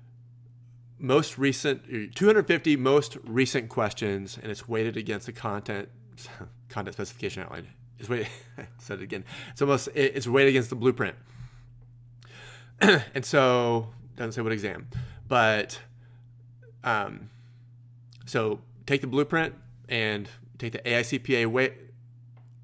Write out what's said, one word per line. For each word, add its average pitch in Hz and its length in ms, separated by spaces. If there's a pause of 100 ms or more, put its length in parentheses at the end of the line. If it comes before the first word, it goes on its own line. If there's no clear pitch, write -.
(960)
most 139 400
recent, 135 520
your 110 180
two 139 200
hundred 214 200
fifty 160 300
most 135 480
recent 123 440
questions, 104 720
and 107 120
it's - 160
weighted 110 280
against 107 300
the 123 60
content, 104 560 (400)
<laughs> - 400
content 98 260
specification 98 480
outline. 87 240 (320)
It's 104 100
weighted, 117 200 (160)
<laughs> - 140
I - 100 (100)
said 98 220
it - 20
again. 98 220 (260)
It's - 100
almost, 139 280
it, 139 260
it's 123 140
weighted 139 220
against 123 200
the 131 60
blueprint. 117 400 (1600)
<clears throat> 180 340
And 131 100
so, 123 640 (260)
doesn't 113 180
say 117 100
what 110 100
exam, 101 340 (400)
but, 110 540 (1040)
um, 104 460 (920)
so 110 360 (260)
take 143 140
the 135 80
blueprint 156 480 (320)
and 107 400 (300)
take 117 140
the - 160
A 120 120
I - 20
C 135 160
P 123 200
A 117 80
weight, 127 280 (880)